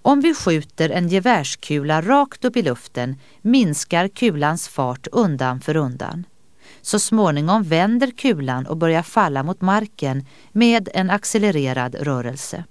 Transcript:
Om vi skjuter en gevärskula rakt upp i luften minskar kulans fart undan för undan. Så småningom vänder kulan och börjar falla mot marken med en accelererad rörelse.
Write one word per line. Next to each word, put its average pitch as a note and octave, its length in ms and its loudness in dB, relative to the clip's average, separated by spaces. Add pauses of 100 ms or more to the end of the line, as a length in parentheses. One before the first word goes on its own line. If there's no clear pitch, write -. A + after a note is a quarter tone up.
Om C#4+ 200 4
vi D#4+ 120 4
skjuter D#3+ 560 0
en F3 180 0
gevärskula D#3+ 920 0
rakt C#4 440 0
upp B3 120 0
i A#3 40 2
luften C3 580 -4 (220)
minskar F#3+ 640 2
kulans D#3+ 600 -2
fart C3 440 -6
undan C#3 500 0
för D#3+ 140 -4
undan. D3 500 -4 (560)
Så - 180 -2
småningom F#3+ 640 2
vänder G#3+ 480 2
kulan C#3 540 -2
och E3 120 -6
börjar E3 240 2
falla D3+ 420 0
mot E3+ 180 -6
marken F3+ 640 -2 (260)
med A#3 420 2
en F#3 160 0
accelererad D3 880 0
rörelse. C3+ 760 -6